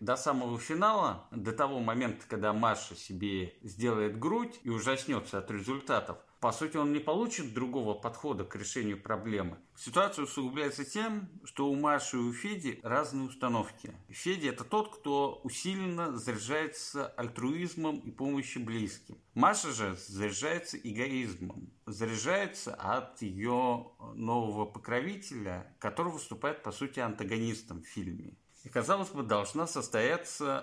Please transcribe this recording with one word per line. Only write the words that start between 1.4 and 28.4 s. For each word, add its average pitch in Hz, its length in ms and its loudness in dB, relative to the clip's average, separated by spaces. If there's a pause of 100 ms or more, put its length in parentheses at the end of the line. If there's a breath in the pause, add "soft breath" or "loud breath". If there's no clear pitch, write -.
того 139 260 2
момента, 113 480 0
когда 104 240 2
Маша 107 420 2
себе 95 680 -2
сделает 107 580 2
грудь 226 440 0
и 123 60 -2
ужаснется 113 680 0
от 95 120 -2
результатов, 110 680 0 (240 soft breath)
по 117 100 4
сути, 156 260 -2
он 147 160 4
не 147 60 2
получит 165 560 0
другого 123 400 2
подхода 120 480 -2
к - 120 -8
решению 101 460 -2
проблемы. 98 560 -2 (180)
Ситуация 175 500 2
усугубляется 139 600 -2
тем, 214 420 -2 (160)
что 143 240 0
у 139 80 4
Маши 143 420 4
и - 20 4
у 120 140 2
Феди 175 500 -4
разные 135 440 2
установки. 120 680 -2 (140)
Федя — 170 400 0
это 123 140 -2
тот, 208 300 2
кто 143 500 0
усиленно 170 720 -2
заряжается 127 920 -2
альтруизмом 156 880 -2
и - 140 -10
помощью 135 520 -2
близким. 110 540 -4 (160)
Маша 165 380 6
же 104 240 0 (120)
заряжается 104 680 -2
эгоизмом. 113 920 -4 (160)
Заряжается 113 880 0
от 123 480 -2
ее 120 680 2 (200)
нового 113 520 2
покровителя, 117 1160 -4
который 165 340 0
выступает, 143 480 -4
по 214 100 -4
сути, 139 280 -4
антагонистом 110 800 -2
в - 60 -16
фильме. 90 500 -8 (260)